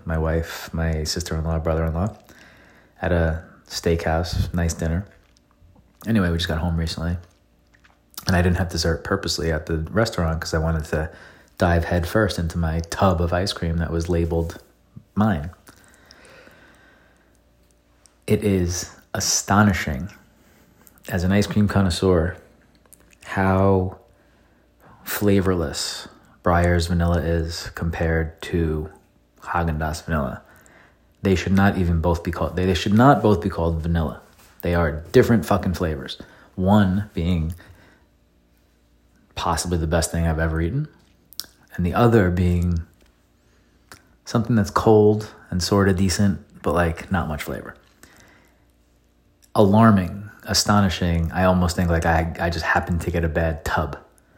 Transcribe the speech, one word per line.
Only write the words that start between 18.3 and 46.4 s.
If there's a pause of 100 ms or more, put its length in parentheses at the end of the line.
is (240)
astonishing, (1000)
as
an
ice
cream
connoisseur, (880)
how (1040)
flavorless (360)
Breyers
vanilla
is
compared
to (520)
Haagen-Dazs
vanilla. (800)
They
should
not
even
both
be
called,
they,
they
should
not
both
be
called
vanilla. (400)
They
are
different
fucking
flavors. (380)
One
being (1800)
possibly
the
best
thing
I've
ever
eaten, (880)
and
the
other
being (1400)
something
that's
cold (160)
and
sorta
decent,